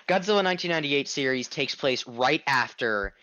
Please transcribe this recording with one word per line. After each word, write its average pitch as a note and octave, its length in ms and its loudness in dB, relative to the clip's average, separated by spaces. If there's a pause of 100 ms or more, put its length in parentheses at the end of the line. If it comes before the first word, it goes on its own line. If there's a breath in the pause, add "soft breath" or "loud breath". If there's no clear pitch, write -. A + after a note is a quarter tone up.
Godzilla F#3+ 340 2
nineteen F3+ 280 -2
ninety-eight C#3+ 380 0
series C3 380 -2
takes - 280 -4
place B2+ 320 -2
right B2+ 400 0
after A2 640 0 (100)